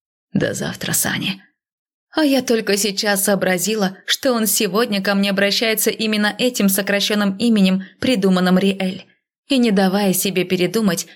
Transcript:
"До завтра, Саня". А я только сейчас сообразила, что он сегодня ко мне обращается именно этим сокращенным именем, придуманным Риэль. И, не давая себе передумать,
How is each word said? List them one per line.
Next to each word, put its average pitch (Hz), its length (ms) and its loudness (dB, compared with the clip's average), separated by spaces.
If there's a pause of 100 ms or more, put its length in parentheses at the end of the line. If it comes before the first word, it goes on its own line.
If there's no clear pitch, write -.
(340)
"До - 200 -2
завтра, - 400 -8
Саня". - 520 -4 (680)
А 311 120 2
я 269 160 2
только 226 340 -2
сейчас 202 480 -2
сообразила, 190 800 0
что - 280 0
он 220 120 0
сегодня 208 560 0
ко 202 140 0
мне 196 140 2
обращается 202 600 0
именно 208 480 -2
этим 247 300 0
сокращенным 202 680 0
именем, 190 460 2 (160)
придуманным 185 600 2
Риэль. 196 460 -2 (420)
И, 277 100 0
не 240 140 2
давая 190 420 2
себе 185 300 -2
передумать, 185 720 -2